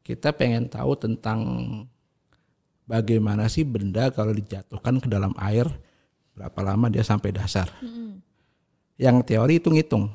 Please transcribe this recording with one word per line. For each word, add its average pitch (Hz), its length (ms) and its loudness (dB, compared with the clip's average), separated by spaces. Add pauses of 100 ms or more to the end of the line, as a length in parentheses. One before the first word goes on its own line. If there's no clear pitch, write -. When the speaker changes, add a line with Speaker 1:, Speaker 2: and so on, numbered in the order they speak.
Speaker 1:
kita 127 320 -4
pengen 120 340 0
tahu 131 300 -2
tentang 113 440 -4 (1400)
bagaimana 110 640 2
sih 160 160 0
benda 110 480 0
kalau 110 220 -2
dijatuhkan 104 680 -4
ke 131 80 -4
dalam 98 320 0
air, 107 300 2 (640)
berapa 92 320 -12
lama 101 240 2
dia 110 160 2
sampai 104 260 0
dasar. 95 380 -2 (100)
Speaker 2:
Hmm. 226 400 -12 (800)
Speaker 1:
Yang 123 200 4 (100)
teori 117 320 4
itu 165 100 2
ngitung. 156 460 2